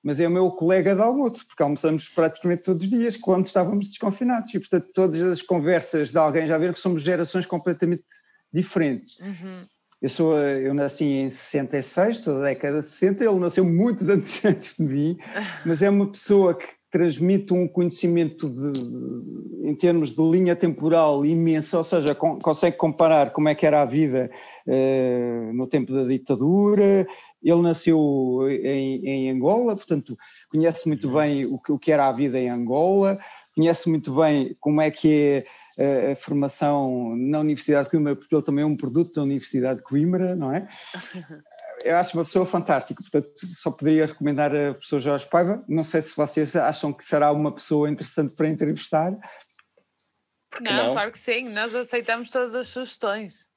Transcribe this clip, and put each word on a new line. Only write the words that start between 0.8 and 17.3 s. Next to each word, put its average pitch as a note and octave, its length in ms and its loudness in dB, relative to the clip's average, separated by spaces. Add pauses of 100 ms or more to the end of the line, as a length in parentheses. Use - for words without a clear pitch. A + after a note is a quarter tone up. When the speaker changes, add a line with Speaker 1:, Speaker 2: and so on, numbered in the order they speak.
Speaker 1:
de F#3+ 80 0
almoço, A#3+ 440 0
porque - 160 -4
almoçamos D3 460 0
praticamente E3+ 540 0
todos F3+ 220 -2
os F#3+ 60 -2
dias, A#3 260 0
quando F#3 280 2
estávamos G3 440 0
desconfinados. A#3 680 -4
E, F#3+ 40 -2
portanto, - 360 -2
todas F3 280 2
as F3+ 200 0
conversas D#3 680 0
de D#3 80 0
alguém, D#3 280 2
já D3 100 2
viram E3+ 160 0
que - 80 -10
somos E3+ 220 -2
gerações E3+ 440 -2
completamente E3+ 580 -2 (480)
diferentes. D#3 680 -4
Speaker 2:
Uhum. F#3 460 -14 (340)
Speaker 1:
Eu C3+ 80 -4
sou, D#3+ 300 2
eu C#3 360 0
nasci C#3+ 300 -2
em C3+ 240 0
sessenta C#3 500 -6
e C3 40 -4
seis, A3 360 0
sou D3 200 -2
da C#3 60 -2
década C#3+ 360 -2
de D3 60 -10
sessenta, G3 380 0
ele G3+ 140 4
nasceu F3+ 260 2
muitos F#3 440 2
<laughs> - 20 2
anos - 340 0
antes - 320 0
de F3 60 -2
mim, D3+ 360 0 (460)
mas E3 180 0
é G3+ 80 4
uma G3+ 200 4
pessoa G3 440 4
que - 120 -10 (240)
transmite F3 640 2